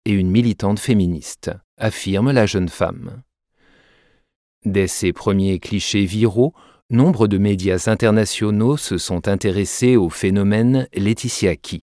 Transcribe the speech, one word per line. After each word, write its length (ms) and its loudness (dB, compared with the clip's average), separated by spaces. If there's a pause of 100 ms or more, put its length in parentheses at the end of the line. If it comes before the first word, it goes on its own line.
et 60 0
une 180 2
militante 480 0
féministe », 720 -2 (260)
affirme 560 -2
la 140 4
jeune 240 -2
femme. 500 -6 (1400)
Dès 220 0
ses 260 -2
premiers 460 0
clichés 480 -2
viraux, 480 0 (340)
nombre 400 4
de 80 0
médias 520 0
internationaux 920 2
se 180 -6
sont 320 -6
intéressés 680 0
au 120 4
phénomène 880 2
Laetitia 600 -2
Key. 360 -10